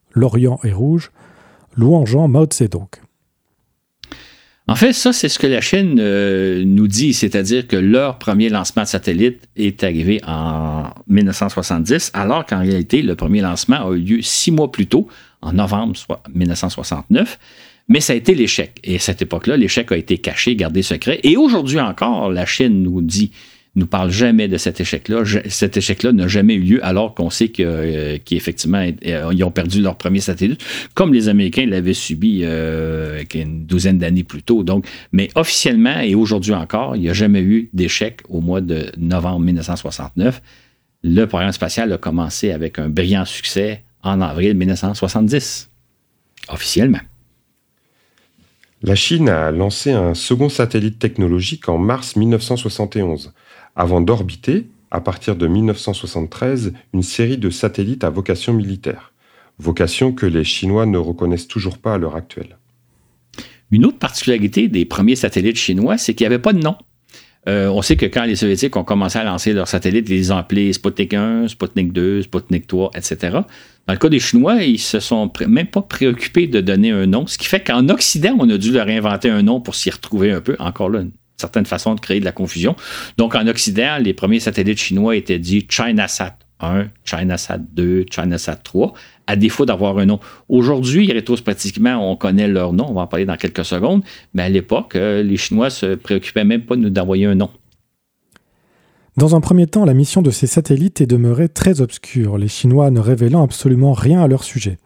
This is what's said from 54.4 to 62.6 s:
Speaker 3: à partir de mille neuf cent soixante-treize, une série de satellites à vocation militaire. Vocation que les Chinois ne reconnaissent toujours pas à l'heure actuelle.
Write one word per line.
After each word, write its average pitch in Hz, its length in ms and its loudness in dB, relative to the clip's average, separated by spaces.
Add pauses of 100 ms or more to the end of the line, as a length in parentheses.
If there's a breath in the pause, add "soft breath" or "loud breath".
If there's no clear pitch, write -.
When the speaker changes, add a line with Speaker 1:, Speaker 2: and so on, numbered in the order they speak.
Speaker 3:
à 87 100 -4
partir 92 360 -4
de 85 100 -2
mille 101 200 2
neuf 104 120 -2
cent - 140 -6
soixante-treize, 101 800 -6 (200 loud breath)
une 92 100 -2
série 117 360 -2
de 98 120 -2
satellites 101 540 -4
à 82 60 0
vocation 95 420 -4
militaire. 98 600 -4 (460 soft breath)
Vocation 85 540 0
que 127 140 -2
les 82 180 0
Chinois 101 420 0
ne 98 120 2
reconnaissent 85 480 -2
toujours 95 320 -6
pas 110 160 -4
à 98 40 -2
l'heure 80 180 -6
actuelle. 82 400 -14 (1120 loud breath)